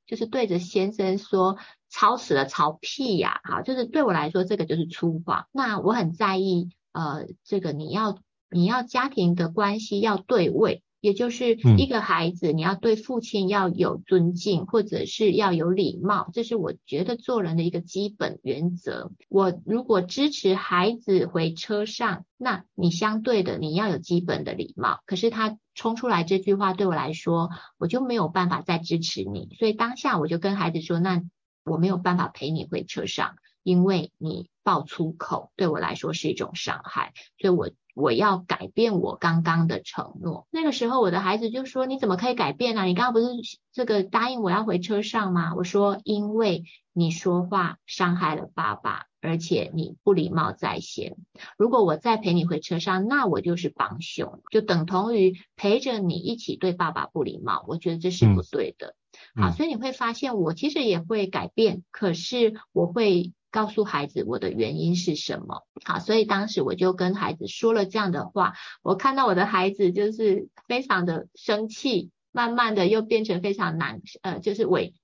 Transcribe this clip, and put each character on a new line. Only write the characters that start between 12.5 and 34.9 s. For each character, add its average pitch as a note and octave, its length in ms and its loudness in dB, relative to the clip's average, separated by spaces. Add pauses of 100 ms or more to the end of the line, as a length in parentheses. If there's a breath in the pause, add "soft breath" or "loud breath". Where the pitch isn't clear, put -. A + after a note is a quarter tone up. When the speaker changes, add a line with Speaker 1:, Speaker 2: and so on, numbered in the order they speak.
Speaker 2:
嗯。 D#3+ 40 2
Speaker 1:
你 D#3 60 0
要 F#3 120 2
对 A3 220 2
父 A#3 240 -4
亲 G3+ 280 -2
要 F#3+ 200 2
有 F3 300 0
尊 F3+ 340 4
敬， F3+ 340 0
或 A3 160 2
者 - 240 -2
是 G#3+ 260 2
要 G3 200 4
有 E3 180 2
礼 F#3 320 0
貌， G3 300 0
这 A#3 100 -4
是 A#3 140 -4
我 D#3+ 180 -2 (120)
觉 D3+ 180 -2
得 A#3+ 120 -2
做 A#3 260 -2
人 E3 140 0
的 E3 60 2
一 E3+ 80 0
个 E3+ 100 -4
基 F#3+ 280 -6
本 - 340 -6
原 D3+ 320 -2
则。 - 380 -8 (160)
我 G3 240 4 (120)
如 A#3 200 -2
果 G3+ 160 4
支 C4+ 300 0
持 F#3+ 240 2
孩 F#3+ 380 0
子 G3 340 2
回 E3 280 0
车 G#3 320 -4
上， G#3+ 380 -4 (140)
那 A#3 260 -4 (100)
你 F3+ 160 2
相 G#3+ 320 0
对 A3 200 2
的， A2+ 160 -2
你 D#3 160 -4
要 G#3 140 2
有 D#3 100 0
基 F3 220 0
本 D#3 220 -2
的 - 120 -6
礼 - 220 -8
貌。 - 300 -2
可 F#3+ 100 -4
是 A3+ 140 2
他 A3 280 -4 (160)
冲 A3+ 220 -4
出 B3 120 -4
来 F3 160 2
这 F#3+ 140 2
句 G3 160 2
话 G3 180 0
对 G3 140 0
我 F3 80 2
来 C#3+ 180 -2
说， E3+ 380 0 (280 loud breath)
我 - 80 -2
就 A#3+ 160 0
没 B3 120 -2
有 F#3 140 0
办 F3+ 200 0
法 - 140 -2
再 E3+ 160 0
支 E3+ 200 -2
持 E3 240 -4
你。 - 360 -8
所 A3 100 2
以 G#3+ 60 0
当 A#3 220 -2
下 A#3+ 220 0
我 D3+ 80 0
就 E3+ 120 -2
跟 G3 180 -2
孩 E3 140 0
子 D#3+ 100 -4
说 E3 200 -2
，“那 F3+ 220 2 (420)
我 E3 120 -2
没 E3+ 120 2
有 F#3 100 0
办 F3+ 180 0
法 F3 120 0
陪 - 220 -8
你 D#3+ 140 -4
回 F3 200 -6
车 - 220 -8
上， - 300 -4 (260 soft breath)
因 F3+ 220 4
为 F3+ 320 2
你 F3 320 -8 (140)
爆 F#3 220 2
粗 D#3+ 280 -4